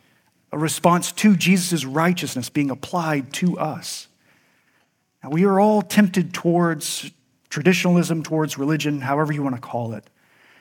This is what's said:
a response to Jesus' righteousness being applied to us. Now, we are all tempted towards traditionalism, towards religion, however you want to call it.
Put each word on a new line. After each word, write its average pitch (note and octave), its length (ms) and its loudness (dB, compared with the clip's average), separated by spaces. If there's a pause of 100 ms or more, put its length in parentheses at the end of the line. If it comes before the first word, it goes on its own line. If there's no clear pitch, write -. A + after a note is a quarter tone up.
(520)
a D3 60 -6
response E3+ 540 0
to G#3+ 220 4
Jesus' E3+ 520 0
righteousness D#3 640 -2
being C#3+ 200 0
applied D3+ 640 -4
to - 260 -2
us. - 480 -8 (1160)
Now, C3 60 -12
we E3 160 2
are F#3+ 120 4
all G#3+ 220 4
tempted G3+ 540 2
towards E3+ 760 -2 (380)
traditionalism, F3 760 2
towards D#3 360 -2
religion, D3 420 -2
however D3 320 0
you D3 100 -2
want C3 140 -4
to A#2+ 60 -12
call A#2 320 -6
it. - 100 -14 (560)